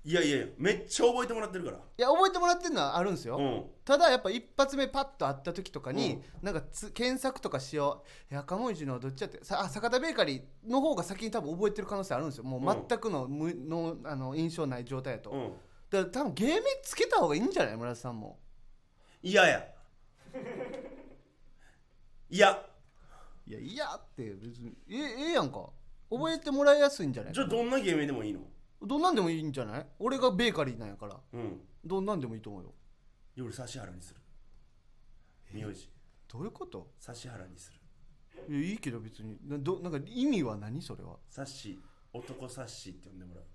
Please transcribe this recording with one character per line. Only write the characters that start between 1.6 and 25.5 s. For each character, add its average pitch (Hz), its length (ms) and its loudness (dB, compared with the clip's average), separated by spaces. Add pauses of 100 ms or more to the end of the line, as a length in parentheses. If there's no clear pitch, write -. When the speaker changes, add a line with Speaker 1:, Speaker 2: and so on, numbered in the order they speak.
Speaker 1:
か 117 60 -4
ら。 - 60 -10
Speaker 2:
い - 40 -16 (160)
や、 247 100 4
覚 349 200 8
え 370 40 6
て 359 80 0
も 349 80 6
ら 349 60 8
っ 349 40 4
て 349 120 -4
ん 320 40 0
の 208 60 2
は 143 180 4
あ 175 60 4
る 202 80 2
ん 165 60 0
す - 100 -6
よ。 120 100 -2
Speaker 1:
う 135 40 0
ん。 120 240 0 (180)
Speaker 2:
た 277 140 6
だ、 330 120 10
や 254 60 8
っ 254 60 0
ぱ 190 100 0
一 233 140 -4 (120)
発 277 200 4
目 269 100 2
パ 269 140 -2
ッ - 160 -6
と 143 100 2
会 139 60 2
っ - 100 -8
た 170 80 -2
時 185 180 -8
と 143 120 -10
か 127 100 -6
に、 135 300 0 (200)
Speaker 1:
う - 20 -8
ん。 - 20 -6
Speaker 2:
な 202 60 0
ん 165 40 -2
か 151 60 0 (100)
つ-、 214 220 -8
検 254 280 0
索 262 200 -2
と - 80 -4
か 131 100 -2
し 135 160 -8
よ 143 300 0
う。 - 20 -20 (260)
「え、 139 40 -4
赤 143 180 -4
も 240 140 -2
み 196 60 -2
じ 151 100 -8
の 127 120 -2
ど 127 120 -6
っ - 20 -6
ち 135 100 -8
や 196 60 -4
っ - 20 -10
て？」 - 140 -14
さ-、 - 160 -2
あ、 190 80 0
坂 226 240 -2
田 254 80 4
ベ 320 120 0
ー - 20 -4
カ 208 100 4
リ 139 160 0 (260)
ー 226 60 -4
の 269 80 4
方 285 160 4
が 170 80 -2
先 202 220 -6
に 214 60 -2
多 220 100 -2
分 147 120 -4
覚 196 140 2
え 202 40 4
て 208 100 -4
る - 60 -6
可 202 100 -4
能 190 80 -4
性 127 100 -2
あ 127 40 0
る 156 40 -2
ん 156 60 -2
で - 40 -6
す - 40 -10
よ。 117 80 -12
も 131 140 -4
う 170 300 2
全 233 80 2
く 226 120 -4
の 135 180 -2
無-、 151 240 -2
Speaker 1:
う - 20 -4
ん。 131 160 -8
Speaker 2:
の-、 165 360 -2
あ 147 100 -6
の、 131 200 -4
印 160 160 0
象 165 140 -2
な 127 140 -4
い 123 60 -8
状 127 160 -6
態 131 140 -4
や 104 40 -10
と。 - 120 -12
Speaker 1:
う 139 60 -4
ん。 107 160 -4 (360)
Speaker 2:
だ 196 100 4
か 185 60 2
ら - 0 -
多 247 180 -4
分 190 100 -2
芸 285 280 2
名 - 0 - (200)
つ - 140 -8
け 466 100 4
た 453 140 4
方 175 80 6
が 147 80 2
い 160 40 2
い - 20 2
ん 349 100 2
じ 370 80 0
ゃ 143 60 6
な 107 80 -4
い？ - 20 -6
村 120 160 -6
田 117 60 -6
さ 127 140 -8
ん 113 80 -10
も。 104 200 -14 (840)
Speaker 1:
嫌 185 240 8
や。 127 220 4 (2500)
嫌。 196 360 8 (800)
Speaker 2:
い - 60 -14
や、 110 80 -10
嫌 220 260 -6
っ - 160 -8 (140)
て 110 200 -8
別 120 240 -14
に。 120 180 -14 (120)
え、 202 60 -10
え 277 360 -4
え - 20 -
や 247 80 4
ん 139 100 -2